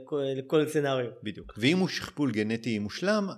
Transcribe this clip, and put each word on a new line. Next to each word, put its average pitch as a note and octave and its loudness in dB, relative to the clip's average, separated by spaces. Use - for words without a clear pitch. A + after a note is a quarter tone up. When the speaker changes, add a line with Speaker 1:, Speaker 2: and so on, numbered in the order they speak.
Speaker 1:
כל, C#3+ -2
לכל C#3 2
סצנריו. C3+ 0
Speaker 2:
בדיוק. F2+ -10
ואם C3+ 4
הוא F#3 2
שכפול - -2
גנטי A2 0
מושלם, G3 0